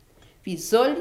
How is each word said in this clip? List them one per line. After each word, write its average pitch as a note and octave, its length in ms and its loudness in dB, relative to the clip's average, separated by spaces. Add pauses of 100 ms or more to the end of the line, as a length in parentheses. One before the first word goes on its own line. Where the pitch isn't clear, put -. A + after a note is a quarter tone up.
(440)
Wie F3+ 140 -8
soll B3 440 2